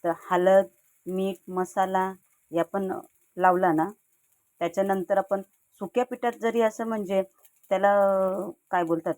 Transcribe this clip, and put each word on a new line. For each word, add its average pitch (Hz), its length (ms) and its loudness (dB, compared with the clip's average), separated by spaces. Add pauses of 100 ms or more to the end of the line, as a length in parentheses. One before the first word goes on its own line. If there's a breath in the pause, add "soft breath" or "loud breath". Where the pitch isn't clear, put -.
तर 170 80 0 (180)
हळद, 185 360 6 (400)
मीठ, 190 320 -4 (120)
मसाला 190 640 -2 (400)
या 165 120 0
पण 190 280 -4 (460)
लावला 180 360 4
ना, 160 160 0 (720)
त्याच्यानंतर 190 560 -2
आपण 196 240 -2 (400)
सुक्या 247 240 -2
पिठात 240 260 -4 (100)
जरी 226 200 0
असं 220 260 -2
म्हणजे 202 340 -2 (500)
त्याला, 196 200 2 (800)
काय 180 120 0
बोलतात 165 340 -2